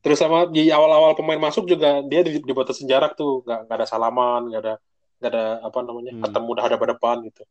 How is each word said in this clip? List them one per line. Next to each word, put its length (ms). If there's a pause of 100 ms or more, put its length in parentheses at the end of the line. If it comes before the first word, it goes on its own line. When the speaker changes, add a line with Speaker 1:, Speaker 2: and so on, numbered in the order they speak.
Speaker 1:
Terus 160
sama 320
di 240
awal-awal 400
pemain 240
masuk 320
juga 400
dia 160
di, 160
dibatasin 480
jarak 320
tuh, 240
nggak, 240
nggak 160
ada 20
salaman, 600
nggak 160
ada, 100 (460)
nggak 160
ada 80 (160)
apa 240
namanya, 320
Speaker 2:
Hmm. 80
Speaker 1:
ketemu 320
udah 80
hadapan-hadapan 520 (120)
gitu. 220